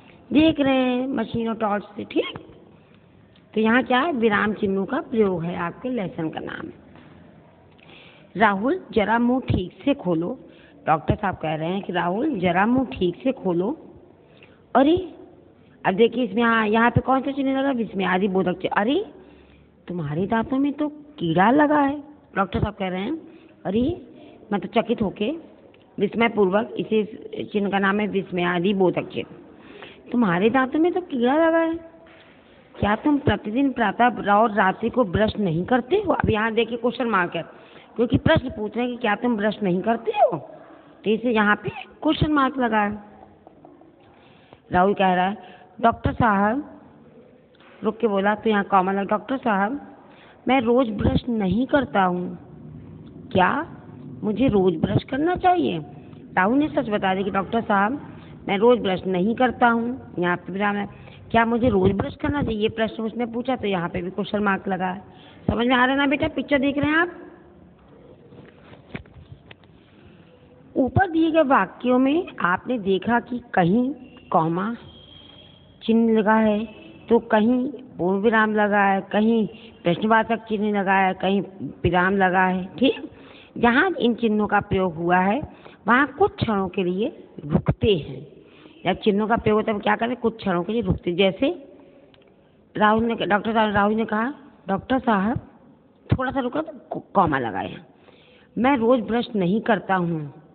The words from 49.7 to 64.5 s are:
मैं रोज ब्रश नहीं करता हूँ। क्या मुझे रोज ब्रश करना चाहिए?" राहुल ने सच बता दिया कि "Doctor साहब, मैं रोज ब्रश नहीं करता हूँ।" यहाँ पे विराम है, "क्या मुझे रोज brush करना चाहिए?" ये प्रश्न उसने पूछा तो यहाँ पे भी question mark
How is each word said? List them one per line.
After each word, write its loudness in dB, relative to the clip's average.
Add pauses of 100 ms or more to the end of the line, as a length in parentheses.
मैं 4
रोज 2
ब्रश -2
नहीं 0
करता 0
हूँ। -2 (920)
क्या 2 (560)
मुझे 0
रोज 4
ब्रश 0
करना -2
चाहिए?" 2 (580)
राहुल 4
ने 0
सच -2
बता 0
दिया -2
कि -2
"Doctor -2
साहब, 0 (480)
मैं 0
रोज 6
ब्रश -2
नहीं 0
करता 2
हूँ।" -2
यहाँ 0
पे -12
विराम -2
है, -10 (220)
"क्या 4
मुझे 0
रोज 4
brush -4
करना -2
चाहिए?" -4
ये 0
प्रश्न -4
उसने -4
पूछा -4
तो -6
यहाँ -2
पे -6
भी -6
question -4
mark 0